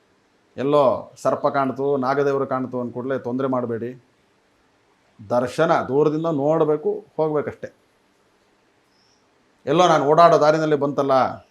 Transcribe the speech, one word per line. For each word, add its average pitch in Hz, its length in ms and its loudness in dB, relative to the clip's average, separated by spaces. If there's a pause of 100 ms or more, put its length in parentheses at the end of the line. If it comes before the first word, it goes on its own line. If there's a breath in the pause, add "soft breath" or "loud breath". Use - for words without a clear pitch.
(560)
ಎಲ್ಲೋ 131 560 0 (100)
ಸರ್ಪ 135 240 -2
ಕಾಣ್ತು, 135 500 -2
ನಾಗದೇವರು 139 500 -2
ಕಾಣ್ತು 127 340 -6
ಅಂದ 120 120 -8
ಕೂಡಲೇ 127 260 -6
ತೊಂದರೆ 127 280 -6
ಮಾಡಬೇಡಿ. 123 580 -6 (1300)
ದರ್ಶನ 127 400 0 (180)
ದೂರದಿಂದ 151 440 0
ನೋಡಬೇಕು, 156 720 -2 (120)
ಹೋಗ್ಬೇಕಷ್ಟೆ. 151 580 -4 (1900)
ಎಲ್ಲೋ 175 220 4
ನಾನು 156 160 2
ಓಡಾಡೋ 156 360 6
ದಾರಿನಲ್ಲಿ 156 360 2
ಬಂತಲ್ಲ 135 360 -2 (380)